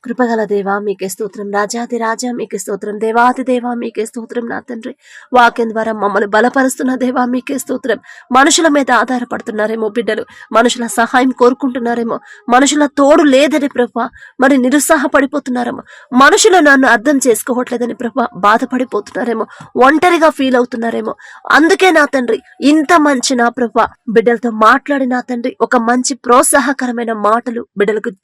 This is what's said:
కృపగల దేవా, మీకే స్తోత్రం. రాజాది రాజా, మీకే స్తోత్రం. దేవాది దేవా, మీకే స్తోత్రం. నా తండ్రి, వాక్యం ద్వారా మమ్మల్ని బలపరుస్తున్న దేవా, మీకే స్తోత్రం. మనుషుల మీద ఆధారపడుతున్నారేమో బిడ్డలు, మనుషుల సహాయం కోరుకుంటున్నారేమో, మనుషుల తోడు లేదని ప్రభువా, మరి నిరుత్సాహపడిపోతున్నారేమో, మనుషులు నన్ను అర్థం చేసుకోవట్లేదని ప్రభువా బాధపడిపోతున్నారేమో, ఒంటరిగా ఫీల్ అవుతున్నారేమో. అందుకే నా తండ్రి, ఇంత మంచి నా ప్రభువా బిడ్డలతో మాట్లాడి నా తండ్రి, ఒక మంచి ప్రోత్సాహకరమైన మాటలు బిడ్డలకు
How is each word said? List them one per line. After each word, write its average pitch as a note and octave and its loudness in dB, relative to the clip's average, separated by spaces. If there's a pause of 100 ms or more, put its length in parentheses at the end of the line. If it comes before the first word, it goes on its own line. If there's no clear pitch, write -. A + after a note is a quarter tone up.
కృపగల A3+ -2
దేవా, G3+ -2
మీకే G3 -6
స్తోత్రం. G3+ -10
రాజాది A#3 -4
రాజా, A3+ -4
మీకే A3+ -8
స్తోత్రం. G#3 -10
దేవాది A#3+ 0
దేవా, B3 -4
మీకే A#3 -8
స్తోత్రం. A#3 -10
నా - -8
తండ్రి, A#3+ -14 (380)
వాక్యం A#3+ 2
ద్వారా A3 -4
మమ్మల్ని G#3 -2
బలపరుస్తున్న B3+ 0
దేవా, B3 -2
మీకే B3 -6
స్తోత్రం. B3+ -6 (340)
మనుషుల D4+ 4
మీద C#4+ 2
ఆధారపడుతున్నారేమో A3+ -2
బిడ్డలు, A3 -4 (280)
మనుషుల A#3 2
సహాయం B3+ 0
కోరుకుంటున్నారేమో, A#3+ -2 (300)
మనుషుల C#4+ 4
తోడు C#4+ 4
లేదని C#4+ 2
ప్రభువా, B3 -4 (320)
మరి C4+ 4
నిరుత్సాహపడిపోతున్నారేమో, C4+ 0 (320)
మనుషులు F4 6
నన్ను C#4 4
అర్థం A#3+ 2
చేసుకోవట్లేదని A#3+ -2
ప్రభువా A#3 -6
బాధపడిపోతున్నారేమో, A3 -2 (300)
ఒంటరిగా D#4 4
ఫీల్ C4 0
అవుతున్నారేమో. A3+ -4 (360)
అందుకే E4+ 4
నా D4+ 4
తండ్రి, B3 -4 (200)
ఇంత D4+ 4
మంచి C#4 0
నా A#3+ 2
ప్రభువా A#3+ 0 (220)
బిడ్డలతో A3+ 0
మాట్లాడి C4 2
నా B3 -2
తండ్రి, B3 -6
ఒక - 0
మంచి B3 0
ప్రోత్సాహకరమైన B3 0
మాటలు A3 -2 (100)
బిడ్డలకు G#3 -2 (120)